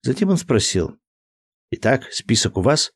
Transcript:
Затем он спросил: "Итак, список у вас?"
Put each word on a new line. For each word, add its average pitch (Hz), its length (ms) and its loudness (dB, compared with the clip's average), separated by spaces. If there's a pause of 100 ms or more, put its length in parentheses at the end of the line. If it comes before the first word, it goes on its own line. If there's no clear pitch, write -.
Затем 190 260 0
он 180 80 2
спросил: - 600 -2 (720)
"Итак, - 420 -2
список - 420 -2
у 95 60 0
вас?" 143 340 0